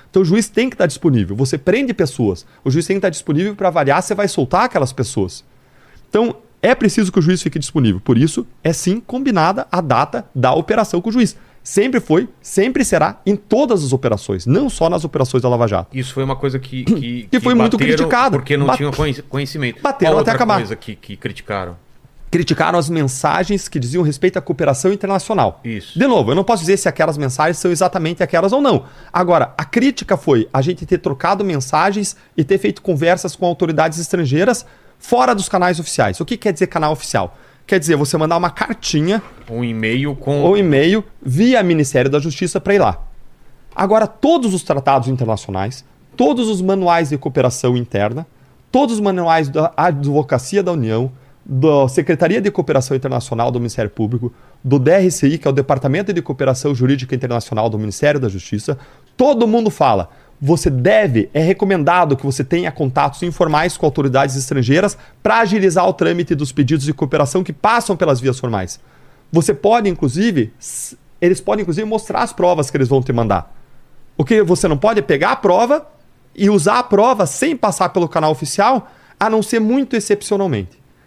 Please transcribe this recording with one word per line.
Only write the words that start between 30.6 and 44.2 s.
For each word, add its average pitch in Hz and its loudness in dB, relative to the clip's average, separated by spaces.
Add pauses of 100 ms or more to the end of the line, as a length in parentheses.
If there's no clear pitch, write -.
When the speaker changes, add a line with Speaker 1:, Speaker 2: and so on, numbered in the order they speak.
Speaker 1:
ter 175 0
trocado 185 -2
mensagens 180 -2 (180)
e 156 0
ter 190 2
feito 196 -2
conversas 170 0
com 190 -4
autoridades 160 0
estrangeiras 170 0 (320)
fora 247 2
dos 196 -6
canais 180 0
oficiais. 113 -2
O 175 -4
que 240 -6
quer 208 -2
dizer 180 -2
canal 156 -2
oficial? - -4 (300)
Quer 190 2
dizer 156 2
você 143 -2
mandar 156 0
uma 175 0
cartinha 185 -2 (280)
Speaker 2:
Um 117 -6
e-mail 117 -2
com 143 -2
Speaker 1:
ou 196 4
e-mail 175 2 (180)
via 220 2
Ministério 147 2
da 147 0
Justiça 156 -4
pra 202 0
ir 202 4
lá. 110 2 (760)
Agora, 214 2
todos 262 0